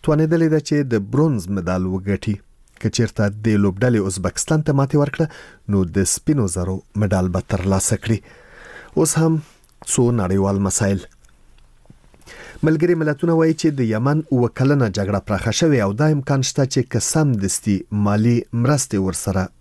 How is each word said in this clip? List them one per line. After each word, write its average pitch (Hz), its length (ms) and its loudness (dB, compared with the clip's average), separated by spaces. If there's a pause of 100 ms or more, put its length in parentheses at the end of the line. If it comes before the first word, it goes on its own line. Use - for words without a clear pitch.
توانېدلې 160 480 2
ده 151 160 2
چې 147 80 2 (160)
د 107 100 2 (120)
برونز 135 400 2
مډال 92 320 -2
وګټي. 95 480 -2 (460)
که 110 80 -2 (100)
چیرته 113 260 0 (220)
د 107 160 2
لوبډلې 104 380 2 (100)
ازبکستان 95 580 -2
ته 139 100 0
ماتې 139 240 0
ورکړه، 147 240 -2 (480)
نو 95 100 2 (120)
د 98 160 2
سپینو 139 420 0
زرو 92 220 -4 (260)
مډال 95 320 0
به 92 60 0 (140)
ترلاسه 95 500 0
کړي. 110 140 0 (760)
اوس 160 220 2
هم 160 160 2 (580)
څو 127 120 2 (160)
نړیوال 98 480 0
مسایل. 98 360 -2 (1600)
ملګري 160 380 2
ملتونه 160 380 0
وایي 160 140 4
چې 147 260 0
د 110 140 2
یمن 147 380 0
اووه 123 260 2
کلنه 135 300 2
جګړه 98 400 -2
پراخه 101 300 0
شوې 151 260 2
او 101 80 0
دا 151 240 0
امکان 135 360 -2
شته 139 200 0
چې 131 80 2 (140)
که 110 180 -2
سمدستي 107 640 0 (300)
مالي 110 320 2 (240)
مرستې 127 420 0
ورسره 92 380 -2 (180)